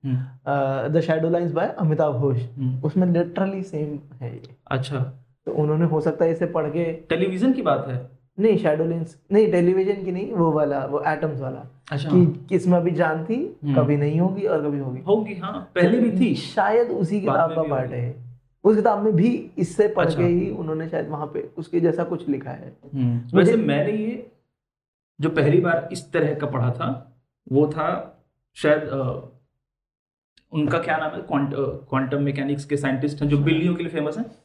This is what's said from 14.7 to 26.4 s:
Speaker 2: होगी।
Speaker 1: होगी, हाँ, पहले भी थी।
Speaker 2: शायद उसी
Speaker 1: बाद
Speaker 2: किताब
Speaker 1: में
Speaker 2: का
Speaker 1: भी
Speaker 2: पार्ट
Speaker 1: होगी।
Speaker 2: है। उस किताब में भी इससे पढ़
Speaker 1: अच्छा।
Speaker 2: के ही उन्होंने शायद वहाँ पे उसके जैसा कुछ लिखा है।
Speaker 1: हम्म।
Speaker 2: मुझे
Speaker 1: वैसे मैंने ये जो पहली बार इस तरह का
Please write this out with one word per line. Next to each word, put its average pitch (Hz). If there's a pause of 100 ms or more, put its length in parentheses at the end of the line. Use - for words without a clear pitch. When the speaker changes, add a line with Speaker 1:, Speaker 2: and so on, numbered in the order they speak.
Speaker 2:
होगी। 127
Speaker 1:
होगी, 208
हाँ, 185
पहले 185
भी 220
थी। 202
Speaker 2:
शायद 214
उसी 202
Speaker 1:
बाद 196
Speaker 2:
किताब 165
Speaker 1:
में 160
Speaker 2:
का 160
Speaker 1:
भी 151
Speaker 2:
पार्ट 131
Speaker 1:
होगी। 123
Speaker 2:
है। 120 (400)
उस 214
किताब 208
में 220
भी 214
इससे 208
पढ़ 175
Speaker 1:
अच्छा। 160
Speaker 2:
के 175
ही 175
उन्होंने 160
शायद 160
वहाँ 151
पे -
उसके 165
जैसा 170
कुछ 165
लिखा 135
है। - (180)
Speaker 1:
हम्म। 123
Speaker 2:
मुझे 120
Speaker 1:
वैसे 202
मैंने 151
ये 214 (880)
जो 151
पहली 156
बार -
इस -
तरह 151
का 147